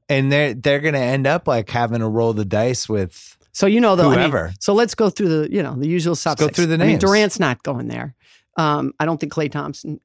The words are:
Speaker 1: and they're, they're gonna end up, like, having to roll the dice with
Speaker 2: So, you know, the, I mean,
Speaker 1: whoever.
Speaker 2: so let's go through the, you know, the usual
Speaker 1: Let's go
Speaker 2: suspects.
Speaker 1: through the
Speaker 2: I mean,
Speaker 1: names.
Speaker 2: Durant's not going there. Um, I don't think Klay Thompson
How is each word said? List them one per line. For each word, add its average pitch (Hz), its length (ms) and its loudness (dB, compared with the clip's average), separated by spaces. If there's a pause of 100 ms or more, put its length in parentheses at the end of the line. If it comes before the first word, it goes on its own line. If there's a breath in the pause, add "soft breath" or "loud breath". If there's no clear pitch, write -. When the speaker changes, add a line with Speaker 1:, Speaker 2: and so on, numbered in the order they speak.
Speaker 1:
and 135 240 0
they're, 143 220 2
they're 143 260 0
gonna 147 200 0
end 131 280 0
up, 165 220 0
like, 117 200 0
having 117 300 0
to 113 80 -2
roll 113 260 0
the 104 120 -2
dice 113 420 -2
with 98 480 -6 (160)
Speaker 2:
So, - 140 0
you 220 160 4
know, 202 160 4
the, 180 60 4
I 147 80 4
mean, 120 80 4
Speaker 1:
whoever. 104 400 0
Speaker 2:
so 202 140 0
let's 226 220 2
go 214 140 2
through 196 200 -2
the, 151 220 0
you 196 120 -2
know, 127 120 -6
the 139 120 -4
usual 170 240 0
Speaker 1:
Let's - 120 -4
go 165 80 0
Speaker 2:
suspects. 151 240 0
Speaker 1:
through 175 120 2
the 160 80 0
Speaker 2:
I - 20 0
mean, 180 120 4
Speaker 1:
names. 156 120 2
Speaker 2:
Durant's 202 380 2
not 135 240 -2
going 120 260 -6
there. 120 260 -10 (420 soft breath)
Um, 147 420 0
I 156 60 0
don't 160 140 -2
think 147 140 -6
Klay 151 180 -2
Thompson 147 540 -10